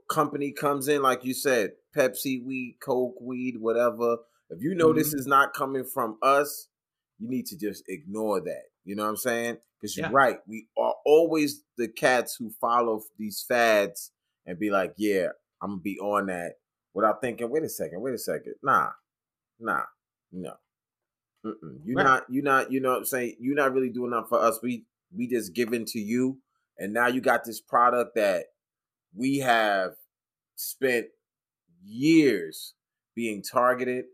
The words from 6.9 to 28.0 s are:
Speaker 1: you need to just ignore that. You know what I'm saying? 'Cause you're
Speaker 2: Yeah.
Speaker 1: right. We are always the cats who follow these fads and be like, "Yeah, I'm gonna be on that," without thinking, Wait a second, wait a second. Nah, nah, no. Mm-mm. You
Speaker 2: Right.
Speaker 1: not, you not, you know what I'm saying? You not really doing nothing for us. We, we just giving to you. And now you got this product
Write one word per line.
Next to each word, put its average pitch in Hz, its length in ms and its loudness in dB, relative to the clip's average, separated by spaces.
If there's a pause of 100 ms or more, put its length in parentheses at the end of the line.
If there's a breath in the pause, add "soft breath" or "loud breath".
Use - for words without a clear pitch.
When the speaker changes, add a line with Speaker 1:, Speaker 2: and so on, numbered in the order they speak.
Speaker 1:
you 113 100 -8
need 127 160 -4
to 95 120 -12
just 98 300 -6
ignore 95 540 -4
that. 73 220 -8 (200)
You 98 120 -10
know 107 80 -4
what 107 60 0
I'm 107 80 -4
saying? 117 400 -2 (220)
'Cause 104 160 -10
you're - 120 -4
Speaker 2:
Yeah. 101 60 -8
Speaker 1:
right. 131 340 4
We 110 200 -14 (100)
are 113 180 0 (100)
always 156 580 4 (140)
the 117 100 -2
cats 127 480 2
who 113 140 -10
follow 117 540 0 (140)
these 107 260 -8
fads 113 680 2 (340)
and 90 140 -10
be 104 120 -2
like, 95 260 0
"Yeah, 98 320 0 (320)
I'm 98 100 -6
gonna 95 100 -10
be 101 180 -6
on 101 260 0
that," 87 340 -6 (340)
without 104 280 0
thinking, 117 280 -4
Wait 131 140 -2
a 117 60 -6
second, 85 320 -8
wait 131 140 -6
a - 20 -6
second. 78 460 -6
Nah, 107 280 2 (680)
nah, 98 260 -4 (460)
no. 82 260 -12 (880)
Mm-mm. 76 400 -14
You 117 100 -6
Speaker 2:
Right. 190 80 2
Speaker 1:
not, 131 260 2
you 131 120 -2
not, 135 300 2
you 131 80 0
know 131 120 0
what 127 80 2
I'm 107 60 -8
saying? 123 340 -4
You 127 140 -2
not 139 200 2
really 131 160 0
doing 120 220 -6
nothing 113 180 -4
for 120 100 2
us. 113 220 2
We, 120 240 -6 (300)
we 123 120 -4
just 110 260 -2
giving 117 320 -2
to 117 140 -8
you. 123 420 -2 (360)
And 98 160 -6
now 120 140 2
you 123 140 0
got 120 240 2
this 113 160 -12
product 120 540 2